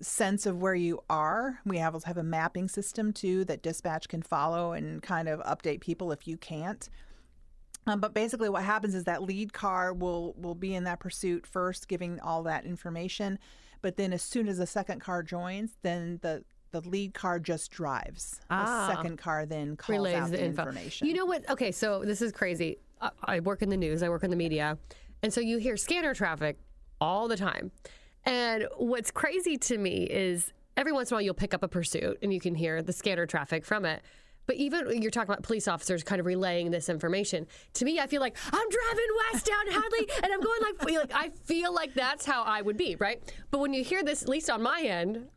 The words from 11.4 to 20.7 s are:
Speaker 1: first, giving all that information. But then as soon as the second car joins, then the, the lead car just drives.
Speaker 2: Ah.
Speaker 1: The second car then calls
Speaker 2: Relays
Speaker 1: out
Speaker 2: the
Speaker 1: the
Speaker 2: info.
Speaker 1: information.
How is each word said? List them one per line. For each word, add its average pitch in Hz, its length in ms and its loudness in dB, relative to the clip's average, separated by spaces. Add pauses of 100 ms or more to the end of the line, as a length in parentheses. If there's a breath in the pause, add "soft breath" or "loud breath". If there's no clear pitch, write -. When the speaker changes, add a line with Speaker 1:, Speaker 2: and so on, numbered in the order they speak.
Speaker 1:
first, 180 400 -4
giving 175 320 -4
all 165 240 -2
that 160 220 -2
information. 180 720 -4 (420 loud breath)
But 185 140 -2
then 190 180 0
as 175 80 -2
soon 226 260 0
as 185 120 0
the 180 80 0
second 196 320 -4
car 175 240 -2
joins, 180 480 -6 (100)
then 175 400 -2
the, 160 220 -2 (280)
the 214 100 -4
lead 190 340 -2
car 175 240 0
just 160 320 -2
drives. - 680 -4 (120)
Speaker 2:
Ah. 202 380 2
Speaker 1:
The 180 60 0
second 165 220 -4
car 156 300 -2
then 151 280 -4
calls - 220 -6
Speaker 2:
Relays 185 200 2
Speaker 1:
out 165 120 0
Speaker 2:
the 175 80 0
Speaker 1:
the 175 80 0
Speaker 2:
info. - 180 0
Speaker 1:
information. - 440 -2